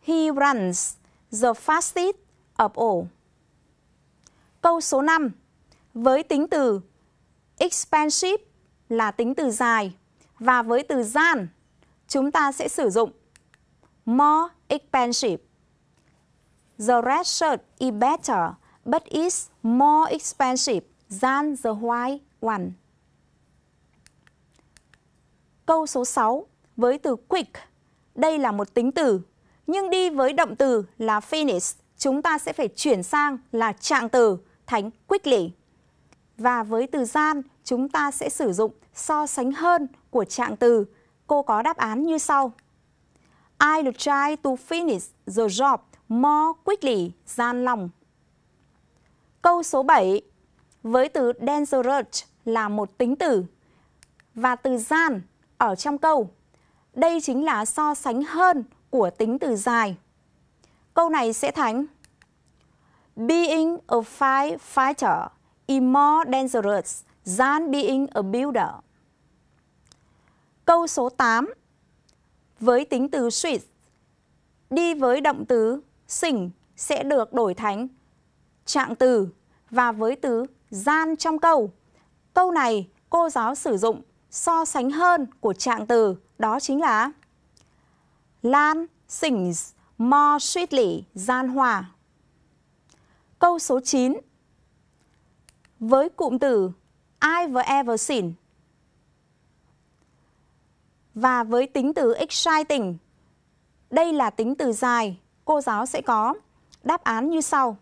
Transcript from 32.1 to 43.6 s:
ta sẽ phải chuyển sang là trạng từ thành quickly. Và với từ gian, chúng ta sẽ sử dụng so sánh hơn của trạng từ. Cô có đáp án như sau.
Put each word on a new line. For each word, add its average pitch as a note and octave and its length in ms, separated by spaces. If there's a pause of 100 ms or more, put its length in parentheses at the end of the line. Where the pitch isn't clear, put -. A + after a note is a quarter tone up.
ta D#4 160
sẽ D#4 140
phải C4 160
chuyển G#3+ 340
sang C#4+ 360 (140)
là A3+ 200
trạng A#3+ 360
từ A3 300 (280)
thành G#3+ 240 (160)
quickly. A#3+ 460 (840)
Và A#3+ 240
với A3 240
từ C4+ 180
gian, D4+ 380 (220)
chúng B3+ 240
ta D4 220
sẽ - 180
sử B3 240
dụng A3 200 (220)
so D4+ 320
sánh C4+ 260
hơn E4 340 (240)
của A3 140
trạng A3 320
từ. A#3 280 (420)
Cô G3 160
có G#3+ 200
đáp D#4+ 140
án A#3 260
như D#4+ 160
sau. C4+ 340 (1080)